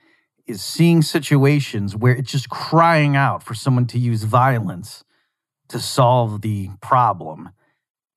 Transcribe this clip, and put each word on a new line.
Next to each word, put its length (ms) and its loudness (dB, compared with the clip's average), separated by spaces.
is 160 -10
seeing 420 2
situations 920 0
where 220 2
it's 160 -8
just 180 -4
crying 640 2
out 300 0
for 100 -12
someone 320 0
to 100 -6
use 280 0
violence 800 0
to 100 -8
solve 640 0
the 280 -4
problem. 680 -2